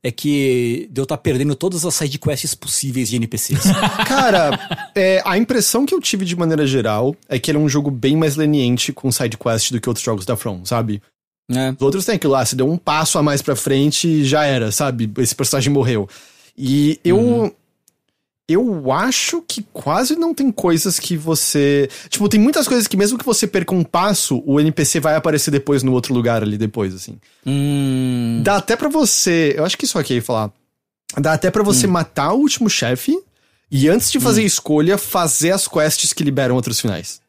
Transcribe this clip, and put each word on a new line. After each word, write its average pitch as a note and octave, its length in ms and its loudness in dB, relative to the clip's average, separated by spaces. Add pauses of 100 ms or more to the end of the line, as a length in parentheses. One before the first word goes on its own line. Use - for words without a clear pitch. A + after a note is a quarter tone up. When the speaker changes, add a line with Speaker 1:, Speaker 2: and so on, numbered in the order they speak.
Speaker 1:
é B2+ 80 -4
que C3+ 800 -2
de B2+ 120 -8
eu - 20 -2
tá D3+ 140 -6
perdendo C#3+ 360 0
todas F3 300 -4
as E3+ 100 -2
side C#3+ 240 -4
quests - 360 -4
possíveis B2+ 560 -4
de B2 60 -4
N A#2 100 -2
P B2 100 -8
Cs. C#3 240 -2 (240)
Speaker 2:
<laughs> G#3+ 240 -2
Cara, G3+ 500 2 (360)
é, F#3+ 320 4
a F#3 100 0
impressão A3+ 480 0
que C#4+ 100 0
eu F4+ 60 0
tive G3 240 -2
de F3 100 -2
maneira D#3+ 320 2
geral B2 480 0 (140)
é C3 100 -2
que - 120 -4
ele D3 80 2
é - 20 2
um D3+ 80 2
jogo C#3+ 220 0
bem C3 260 0
mais D#3 200 0
leniente D3 540 2
com C3 220 -2
side A2+ 240 -2
quest A2+ 340 -2
do A#2+ 80 -4
que A2+ 100 -4
outros A#2 160 -2
jogos G#2 200 -4
da - 100 -2
From, F#2 300 -8
sabe? A2+ 380 -4 (520)
Speaker 1:
É. C3 180 0
Speaker 2:
Os C3+ 100 -6
outros F#3 240 0
tem A3+ 80 0
aquilo, C#3+ 200 0
ah, C3 100 2
você C3 120 -4
deu C3 120 2
um E3+ 100 -2
passo D#3 400 0
a D3+ 40 2
mais C#3+ 200 2
pra D3 120 0
frente C#3 540 0
e D#3 160 2
já D3+ 220 2
era, A2+ 260 0
sabe? A#2 460 -2
Esse B2 160 0
personagem C3+ 360 0
morreu. B2 380 0 (480)
E D3 480 2
eu, F3+ 140 4
Speaker 1:
Uhum. A#3 340 2 (1000)
Speaker 2:
Eu F3+ 400 0
acho B3+ 540 -2
que - 160 -8 (100)
quase B3 440 0
não E4 180 0
tem C#4 160 0
coisas F3 480 0
que - 180 -4
você, C#3+ 720 2 (200)
tipo, G#3 200 0
tem G#3+ 120 4
muitas C#4 260 4
coisas A#3+ 200 2
que - 100 -2
mesmo G#3 220 2
que - 60 -10
você A3+ 220 0
perca F#3+ 280 -2
um F3 100 2
passo, F3 600 0
o C#3 140 2
N D#3 120 4
P D3+ 120 0
C E3 160 0
vai D3+ 140 2
aparecer D#3 360 0
depois C#3 320 2
no C3 100 2
outro B2+ 200 0
lugar A#2 300 0
ali G#2 160 -2
depois, G#2+ 360 -4
assim. G#2+ 220 -16 (300)
Speaker 1:
Hum. C3 960 0
Speaker 2:
Dá G3+ 140 4
até A3+ 200 0
pra - 120 -2
você, F3 680 2
eu D3+ 80 0
acho F#3 140 -2
que - 60 -6
isso - 140 -4
aqui C#3 160 -2
eu - 20 2
ia A#2 60 0
falar. A2 280 -2 (680)
Dá D#3 140 0
até F3 180 0
pra G#3+ 120 0
você G3+ 240 2
Speaker 1:
Hum. F#3+ 40 2
Speaker 2:
matar E3 420 0
o A#3 60 2
último C4+ 320 2
chefe B2+ 480 -2 (520)
e C#3 180 2
antes B3 220 2
de C#4+ 100 0
fazer A3+ 200 4
Speaker 1:
Hum. A3 40 2
Speaker 2:
a - 20 2
escolha, D#3+ 520 2
fazer E3+ 540 0
as F#3+ 160 0
quests - 440 0
que - 120 -4
liberam C3 320 0
outros A#2+ 240 -2
finais. F#2 480 -6